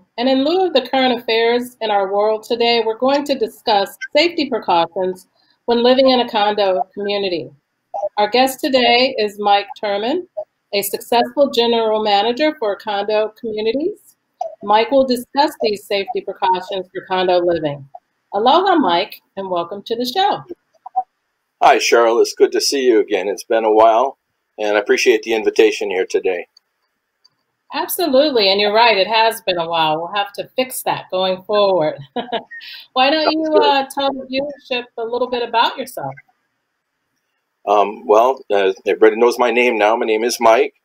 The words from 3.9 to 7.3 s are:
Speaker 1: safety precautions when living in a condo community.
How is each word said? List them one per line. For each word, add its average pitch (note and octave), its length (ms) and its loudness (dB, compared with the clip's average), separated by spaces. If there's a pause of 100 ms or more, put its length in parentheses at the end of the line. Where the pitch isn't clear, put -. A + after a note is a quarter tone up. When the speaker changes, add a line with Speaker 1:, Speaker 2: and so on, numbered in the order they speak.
Speaker 1:
safety D#4 340 0
precautions F#3 800 -2 (380)
when A#3+ 180 0
living B3+ 260 4
in B3+ 120 2
a A#3+ 60 -2
condo G#3 680 0
community. G3 560 -4 (680)